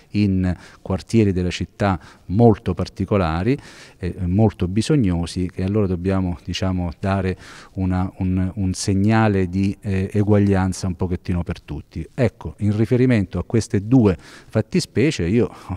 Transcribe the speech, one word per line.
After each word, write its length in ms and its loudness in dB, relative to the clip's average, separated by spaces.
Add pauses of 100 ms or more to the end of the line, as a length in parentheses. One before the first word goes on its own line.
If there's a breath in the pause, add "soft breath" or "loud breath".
(100)
in 440 0 (280 loud breath)
quartieri 500 0
della 180 -2
città 480 -2 (280 loud breath)
molto 480 4
particolari, 840 -2 (420 loud breath)
eh, 160 -6 (120)
molto 420 2
bisognosi, 880 -2
e 80 -6
allora 240 0
dobbiamo, 580 -2
diciamo, 540 -4
dare 380 -2 (380 loud breath)
una, 440 -2
un, 360 0
un 200 -2
segnale 760 2
di, 320 -2
eh, 320 -2
eguaglianza 720 2
un 100 -4
pochettino 460 -4
per 200 -8
tutti. 520 -12
Ecco, 440 -2
in 180 0
riferimento 600 2
a 60 -4
queste 420 -2
due 320 4
fattispecie 1080 -2
io 260 2 (240 loud breath)